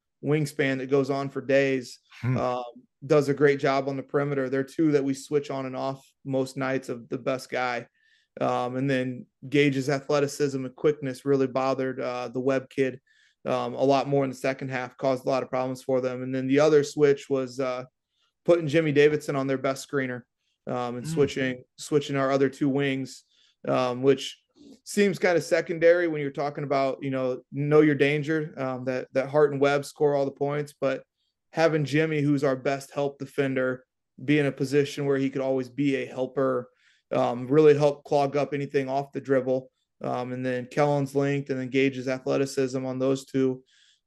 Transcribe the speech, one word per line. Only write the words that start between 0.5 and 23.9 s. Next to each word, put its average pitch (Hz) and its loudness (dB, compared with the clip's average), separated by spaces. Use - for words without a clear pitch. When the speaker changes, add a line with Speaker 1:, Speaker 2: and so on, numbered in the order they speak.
Speaker 1:
that 131 -8
goes 139 2
on 139 -4
for 139 -10
days, 135 0
Speaker 2:
Hmm. 127 0
Speaker 1:
um, 123 -2
does 143 4
a 143 0
great 139 2
job 139 0
on 139 -4
the 131 -6
perimeter. 143 -2
They're 135 -2
two 151 0
that 143 4
we 139 0
switch 143 -4
on 135 -6
and 127 -10
off 135 -6
most 135 -2
nights 135 -4
of 120 -10
the 147 -6
best 127 -6
guy. 127 -4
Um, 123 -2
and 135 -2
then 127 -2
Gage's 139 2
athleticism 139 -2
and 127 -12
quickness 147 -2
really 139 2
bothered, 131 -2
uh, 123 -6
the 123 -6
Webb 135 -2
kid, 98 -2
um, 123 -4
a 127 -2
lot 139 2
more 139 2
in 135 -4
the 120 -10
second 135 -6
half, 127 -8
caused 135 -2
a - -2
lot 131 0
of - -10
problems 131 -4
for 131 0
them. 127 -4
And 131 -6
then 131 -2
the 135 4
other 151 8
switch 143 2
was, 131 -4
uh, 127 -4
putting 170 4
Jimmy 156 2
Davidson 147 4
on 135 0
their 135 0
best 135 -4
screener, 127 -4
um, 123 -4
and 123 -8
Speaker 2:
Mm. 151 -8
Speaker 1:
switching, 131 0
switching 147 -2
our 135 0
other 139 4
two 139 -2
wings, 135 -2
um, 127 0